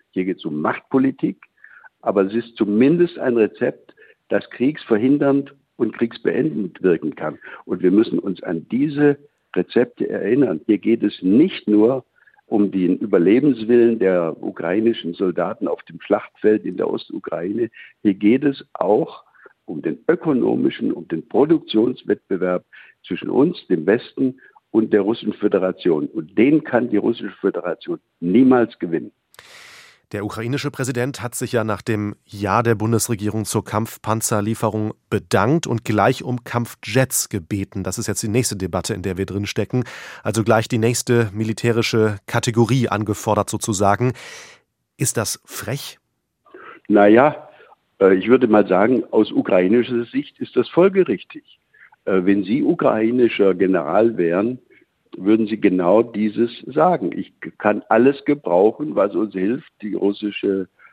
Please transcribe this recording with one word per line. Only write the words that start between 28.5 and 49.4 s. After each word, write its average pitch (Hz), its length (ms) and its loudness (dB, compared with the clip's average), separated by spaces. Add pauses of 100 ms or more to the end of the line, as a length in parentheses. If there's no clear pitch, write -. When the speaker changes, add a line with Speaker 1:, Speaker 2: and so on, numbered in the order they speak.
Speaker 1:
gewinnen. 82 320 -6 (1000)
Speaker 2:
Der 101 120 -8
ukrainische 120 460 -6
Präsident 127 540 -6
hat 120 100 -8
sich - 200 -8
ja 113 100 2
nach 107 180 -4
dem 104 340 -4 (100)
Ja 101 360 0
der 117 140 2
Bundesregierung 107 680 -2
zur 104 220 -2
Kampfpanzerlieferung 107 1300 -2 (160)
bedankt 110 560 2
und 117 180 -4
gleich 110 400 2
um 123 200 -6
Kampfjets 120 840 -2
gebeten. 98 560 -6
Das 92 140 -6
ist 113 80 -6
jetzt 101 160 -6
die 113 60 -6
nächste 107 280 0
Debatte, 92 380 -4
in 92 80 -8
der 92 160 -6
wir 95 80 -2
drinstecken. 101 580 -4 (400)
Also 110 200 -2
gleich 110 240 2
die 123 100 -2
nächste 117 560 2
militärische 110 840 0 (100)
Kategorie 117 600 2
angefordert 104 640 0
sozusagen. 101 640 0 (840)
Ist - 220 -4
das - 260 -4
frech? - 540 -10 (880)
Speaker 1:
Na 104 200 6
ja, 127 420 4 (500)
äh, 95 140 6
ich 95 160 0
würde 127 180 6
mal 104 200 4
sagen, 104 420 2
aus 110 220 2
ukrainischer 117 720 2